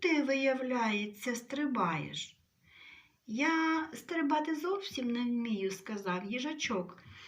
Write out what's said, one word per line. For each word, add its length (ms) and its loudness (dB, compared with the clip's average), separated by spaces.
ти, 220 4
виявляється, 1120 2
стрибаєш". 1000 -2
"Я 640 2
стрибати 640 0
зовсім 560 -2
не 100 0
вмію", — 500 0
сказав 600 -4
їжачок. 640 -4